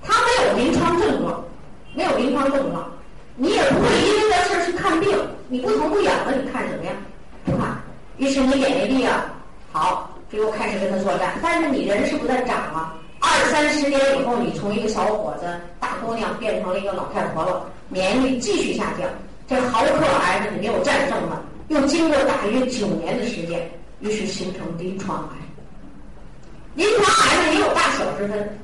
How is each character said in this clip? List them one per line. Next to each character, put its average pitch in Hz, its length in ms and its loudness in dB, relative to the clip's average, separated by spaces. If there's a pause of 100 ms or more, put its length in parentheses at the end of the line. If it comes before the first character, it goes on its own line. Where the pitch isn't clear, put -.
它 - 120 0 (100)
没 494 240 4
有 - 100 2
临 - 160 2
床 349 280 2
症 302 200 2
状， - 220 -4 (500)
没 311 100 -2
有 330 120 2
临 254 180 2
床 277 180 2
症 277 200 0
状， - 180 -6 (460)
你 269 140 2
也 427 140 4
不 370 180 4
会 480 60 4 (200)
因 415 60 6
为 403 160 4
这 359 240 4
事 - 20 2
儿 339 100 2
去 349 60 0
看 339 300 2
病， 392 160 4 (320)
你 254 100 -2
不 403 120 -2
疼 302 180 2
不 403 120 2
痒 - 120 4 (120)
的， 269 120 0
你 - 120 -2
看 - 200 -4
什 - 80 -6
么 - 80 -8
呀？ 175 60 -6 (540)
不 - 120 0
看。 - 200 -2 (400)
于 269 120 2
是 269 100 2
你 262 160 4
免 254 300 2
疫 262 120 2
力 247 80 2
啊， - 200 0 (460)
好， - 460 -2 (140)
这 214 60 -4
又 214 140 2
开 220 180 -2
始 196 100 -2
跟 196 120 0
它 196 80 0
作 196 180 0
战。 - 240 -2
但 330 200 2
是 302 80 2
你 - 160 0
人 208 200 2
是 311 100 0
不 240 100 -2
是 247 60 0
在 254 120 2
长 214 140 -2
啊？ - 380 -6 (240)
二 320 100 4 (220)
三 302 180 4
十 285 200 2
年 277 100 4 (200)
以 - 40 0
后， 240 140 0
你 233 160 0
从 202 200 -2
一 214 80 0
个 208 60 0
小 214 180 0
伙 - 340 0
子、 - 60 -6 (340)
大 - 160 -4 (100)
姑 226 80 -2
娘 226 240 -2
变 214 240 -2
成 185 100 -2
了 196 80 0
一 196 40 -6
个 196 100 -2
老 175 180 -6
太 185 160 -2
婆 160 160 -2
了， 180 220 -2 (240)
免 190 280 0
疫 262 100 4
力 262 100 2
继 - 240 0
续 - 120 0
下 - 240 -2
降。 180 120 -2 (380)
这 262 80 0 (140)
毫 302 140 2
克 285 220 4 (180)
癌 - 160 2
呢， 208 140 -2
你 - 60 -4
没 208 80 -2
有 214 160 0
战 277 260 2
胜 220 80 0 (120)
它， - 60 -4 (320)
又 294 180 2
经 330 240 4
过 294 140 4
大 254 220 2
约 247 220 2
九 202 200 -2
年 170 300 -2
的 - 80 -2
时 170 200 -4
间， 170 240 -4 (300)
于 214 120 -2
是 202 140 -2
形 180 300 -4
成 165 100 -8 (120)
临 185 200 -4
床 151 320 -6
癌。 - 60 -14 (1400)
临 349 120 2 (100)
床 - 300 6
癌 - 80 4 (120)
呢 311 60 4
也 - 60 4
有 - 140 2
大 339 80 2 (160)
小 - 80 0 (120)
之 202 100 -2
分 208 360 -4